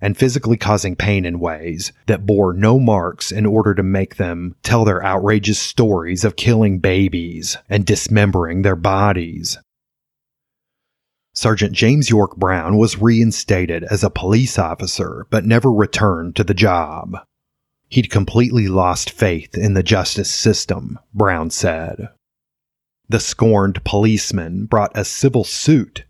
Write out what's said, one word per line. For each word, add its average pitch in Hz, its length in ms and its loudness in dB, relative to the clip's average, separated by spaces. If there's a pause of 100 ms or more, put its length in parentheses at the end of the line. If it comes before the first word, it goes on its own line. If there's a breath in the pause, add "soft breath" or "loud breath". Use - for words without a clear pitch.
and 101 160 -2
physically 120 400 0
causing 101 380 -2
pain 98 300 0
in 87 160 -6
ways 82 520 -8 (140)
that 101 180 0
bore 98 280 2
no 110 260 4
marks 98 540 0
in 107 120 0
order 104 300 2
to 95 80 -2
make 95 340 -2
them 87 460 -6
tell 113 220 2
their 92 200 0
outrageous 98 540 0
stories 92 640 0
of 104 120 0
killing 110 420 2
babies 85 760 -2 (120)
and 98 160 0
dismembering 95 800 0
their 95 140 2
bodies. 90 840 -2 (1800)
Sergeant 104 380 0
James 131 380 2
York 104 260 2
Brown 92 400 0
was 107 220 2
reinstated 101 840 0
as 101 180 -2
a 98 80 2
police 113 480 0
officer, - 720 -6
but 104 140 0
never 117 280 4
returned 95 640 0
to 101 80 0
the 95 100 0
job. 87 600 0 (720)
He'd 117 220 0
completely 110 580 0
lost 90 420 0
faith 87 460 -4
in 101 180 0
the 92 80 2
justice 95 480 -2
system, - 680 -2 (160)
Brown 90 360 0
said. 85 580 -6 (1000)
The 110 120 0
scorned 101 640 2
policeman 101 800 -2
brought 107 320 0
a 101 60 -2
civil 127 400 0
suit - 640 0